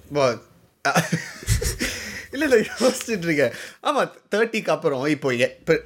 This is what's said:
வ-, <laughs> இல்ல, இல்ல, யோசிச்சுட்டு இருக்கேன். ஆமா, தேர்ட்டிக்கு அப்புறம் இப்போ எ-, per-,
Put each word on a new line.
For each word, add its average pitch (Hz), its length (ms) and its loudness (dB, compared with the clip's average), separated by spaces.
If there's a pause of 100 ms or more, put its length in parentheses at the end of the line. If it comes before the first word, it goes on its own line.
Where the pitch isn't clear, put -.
(140)
வ-, 127 260 2 (440)
<laughs> - 1500 -2
இல்ல, 277 120 -2
இல்ல, 269 140 6
யோசிச்சுட்டு 220 680 0
இருக்கேன். 139 240 2 (300)
ஆமா, 254 280 0 (200)
தேர்ட்டிக்கு 220 380 0
அப்புறம் 147 380 0
இப்போ 143 240 0
எ-, 123 240 2 (120)
per-, 160 180 2